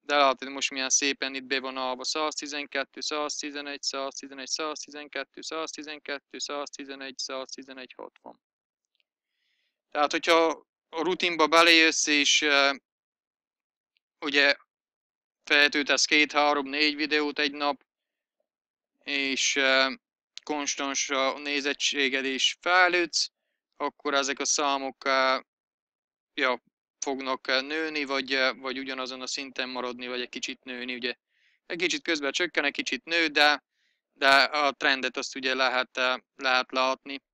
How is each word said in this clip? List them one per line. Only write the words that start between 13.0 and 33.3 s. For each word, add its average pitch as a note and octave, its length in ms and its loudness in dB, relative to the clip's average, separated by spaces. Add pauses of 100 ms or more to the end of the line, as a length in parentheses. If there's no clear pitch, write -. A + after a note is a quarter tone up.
ugye C#3+ 360 4 (880)
feltöltesz D3 600 4
két, D3+ 280 4
három, D3 340 2
négy D3 300 0
videót D3 420 0
egy D3 140 0
nap, C#3+ 320 -4 (1160)
és, C#3 540 -2
eh, C3 360 4 (500)
konstans C#3+ 680 -4
a C3+ 280 0
nézettséged C#3 840 -2
és C3 360 0
fejlődsz, F3 680 2 (460)
akkor C#3+ 380 -4
ezek C#3 240 0
a C#3+ 60 -2
számok, C#3 640 -2
eh, C3 340 2 (920)
ja, B2+ 280 0 (360)
fognak, C3 500 -4
eh, C3 140 2
nőni, D3+ 420 -4
vagy, C3+ 300 -2
eh, C3 220 2
vagy C3 220 -8
ugyanazon C3 420 -8
a B2+ 60 -10
szinten C3+ 420 -8
maradni, B2 400 -8
vagy B2 120 -6
egy B2 80 -8
kicsit C3 360 -12
nőni, B2+ 300 -10
ugye. A#2+ 200 -6 (520)
Egy F3+ 120 -8
kicsit E3 240 -2
közben D3 300 -2
csökken, E3 320 -2
egy C#3 80 0
kicsit C3+ 320 -6
nő, E3 220 0
de, D3 360 4 (500)